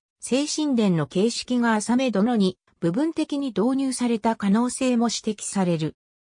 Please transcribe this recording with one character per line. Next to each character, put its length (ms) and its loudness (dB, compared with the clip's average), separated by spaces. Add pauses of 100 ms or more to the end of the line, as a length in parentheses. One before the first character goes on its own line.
(220)
聖 260 0
神 300 -2
殿 180 2
の 120 0
形 240 0
式 280 -4
が 140 2
浅 240 0
目 140 0
殿 260 2
に 200 2 (220)
部 140 0
分 180 0
的 260 -4
に 100 -4
導 280 0
入 160 0
さ 160 -2
れ 120 0
た 180 0
可 120 0
能 200 2
性 260 0
も 140 2
指 300 -4
摘 40 -14
さ 220 -2
れ 120 2
る。 180 -4 (300)